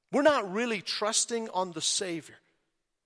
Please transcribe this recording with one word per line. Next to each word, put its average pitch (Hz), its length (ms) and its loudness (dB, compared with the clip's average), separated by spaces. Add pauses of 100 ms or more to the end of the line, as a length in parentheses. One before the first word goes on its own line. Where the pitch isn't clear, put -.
(120)
We're 269 100 2
not 262 300 4
really 220 300 -2
trusting 220 680 -2
on 185 240 -2
the 156 80 -6
Savior. - 580 -4 (680)